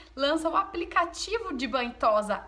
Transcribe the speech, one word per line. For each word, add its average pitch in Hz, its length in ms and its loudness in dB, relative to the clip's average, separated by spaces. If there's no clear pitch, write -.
lança 311 340 2
o - 80 0
aplicativo 370 960 -2
de 262 140 -2
banho 240 240 -2
e - 20 -12
tosa 214 540 2